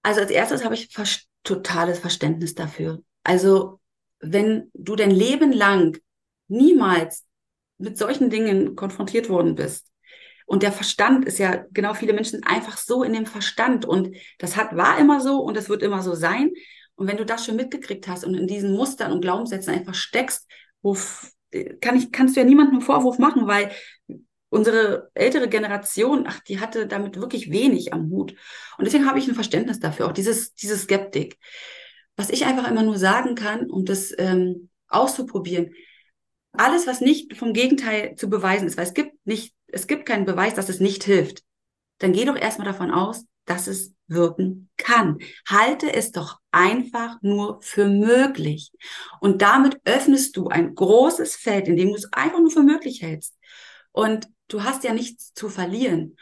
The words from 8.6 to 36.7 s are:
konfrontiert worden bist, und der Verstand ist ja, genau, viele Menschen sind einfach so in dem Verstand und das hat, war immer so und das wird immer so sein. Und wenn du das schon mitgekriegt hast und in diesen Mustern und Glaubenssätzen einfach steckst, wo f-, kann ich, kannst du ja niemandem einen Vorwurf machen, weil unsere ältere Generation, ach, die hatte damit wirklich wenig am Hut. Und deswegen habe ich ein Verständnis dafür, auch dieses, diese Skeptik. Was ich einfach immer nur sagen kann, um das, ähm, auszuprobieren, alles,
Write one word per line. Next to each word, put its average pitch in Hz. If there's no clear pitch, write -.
konfrontiert 202
worden 175
bist, -
und 190
der 202
Verstand 247
ist -
ja, 185
genau, 208
viele 214
Menschen 220
sind -
einfach -
so 254
in 226
dem 220
Verstand 226
und 185
das 175
hat, 208
war 226
immer 294
so 269
und 214
das 208
wird 208
immer 202
so 180
sein. 208
Und 196
wenn 202
du 220
das 233
schon 220
mitgekriegt 262
hast 180
und 185
in 185
diesen 202
Mustern 220
und 175
Glaubenssätzen 190
einfach 185
steckst, -
wo 202
f-, -
kann 247
ich, 254
kannst 262
du 269
ja 247
niemandem 277
einen 254
Vorwurf 254
machen, 254
weil 202
unsere 214
ältere 254
Generation, 214
ach, -
die 196
hatte 226
damit 202
wirklich 233
wenig 220
am 160
Hut. 196
Und -
deswegen 277
habe 269
ich 262
ein 220
Verständnis 226
dafür, 151
auch -
dieses, 220
diese 208
Skeptik. 196
Was 202
ich 269
einfach 254
immer 220
nur 214
sagen 233
kann, 220
um 190
das, 196
ähm, 185
auszuprobieren, 185
alles, 311